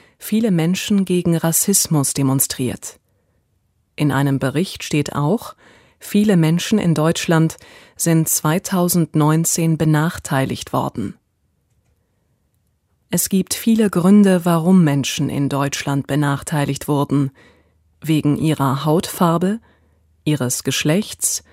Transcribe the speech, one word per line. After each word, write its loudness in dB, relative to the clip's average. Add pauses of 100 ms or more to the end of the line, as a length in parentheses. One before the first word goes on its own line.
(180)
viele -2
Menschen 0
gegen 0
Rassismus 0
demonstriert. -2 (960)
In 0
einem 0
Bericht -4
steht -2
auch, -2 (460)
viele 2
Menschen 2
in 2
Deutschland 0 (380)
sind 0
zweitausendneunzehn 0
benachteiligt -2
worden. -4 (2000)
Es -2
gibt -2
viele 2
Gründe, 4
warum 4
Menschen 0
in -2
Deutschland -4
benachteiligt -2
wurden. 0 (720)
Wegen 0
ihrer 0
Hautfarbe, 0 (640)
ihres -2
Geschlechts -2